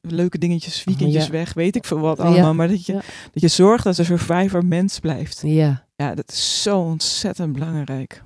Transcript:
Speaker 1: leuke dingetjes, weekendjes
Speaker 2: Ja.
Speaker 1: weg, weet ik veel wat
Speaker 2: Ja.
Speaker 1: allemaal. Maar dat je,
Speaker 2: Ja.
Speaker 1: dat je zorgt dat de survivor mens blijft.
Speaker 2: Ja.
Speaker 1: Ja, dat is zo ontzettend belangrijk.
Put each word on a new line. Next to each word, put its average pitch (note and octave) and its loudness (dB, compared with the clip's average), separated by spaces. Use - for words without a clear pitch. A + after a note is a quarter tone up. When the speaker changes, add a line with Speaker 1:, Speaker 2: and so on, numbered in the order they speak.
Speaker 1:
leuke E3+ -4
dingetjes, E3+ -4
weekendjes D3+ 0
Speaker 2:
Ja. - -6
Speaker 1:
weg, D#3+ -6
weet F3 0
ik A#3 -6
veel D#3 -4
wat D#3 0
Speaker 2:
Ja. - -2
Speaker 1:
allemaal. F3 6
Maar D#3+ 0
dat F#3 -2
je, F#3 -4
Speaker 2:
Ja. G3 -2
Speaker 1:
dat D#3 -4
je E3+ 6
zorgt G#3 6
dat F#3 2
de E3+ 2
survivor F3 0
mens F3+ 0
blijft. D3 -6
Speaker 2:
Ja. D3+ 2
Speaker 1:
Ja, C#3 -4
dat - -8
is - -4
zo G3+ 2
ontzettend E3 -4
belangrijk. C#3+ -6